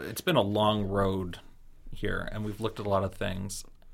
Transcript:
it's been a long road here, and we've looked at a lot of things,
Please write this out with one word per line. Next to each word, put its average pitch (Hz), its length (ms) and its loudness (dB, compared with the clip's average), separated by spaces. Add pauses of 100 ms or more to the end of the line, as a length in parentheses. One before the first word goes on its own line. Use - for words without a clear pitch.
it's 113 120 -8
been 170 160 4
a 120 40 8
long 104 440 4
road 95 540 0 (520)
here, 92 400 -2
and 107 140 -4
we've 104 160 -6
looked 110 180 -4
at 107 60 -6
a 104 40 -2
lot 98 140 4
of 95 100 -2
things, 95 520 -6 (280)